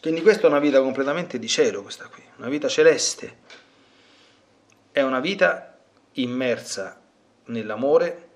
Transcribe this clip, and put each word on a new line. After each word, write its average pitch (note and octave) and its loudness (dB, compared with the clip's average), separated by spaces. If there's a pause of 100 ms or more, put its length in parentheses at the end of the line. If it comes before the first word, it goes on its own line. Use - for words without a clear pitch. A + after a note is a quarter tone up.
Quindi D#3+ -2
questa G3 4
è E3 8
una C#3+ 2
vita C#3 4
completamente C3+ -4
di A2+ -10
cielo, A2 0
questa - -16
qui, - -20 (140)
una A#2 -12
vita D3 -4
celeste. - 2 (1500)
È C#3+ 0
una C3 -2
vita F3 -4 (320)
immersa B2 -6 (440)
nell'amore B2 -2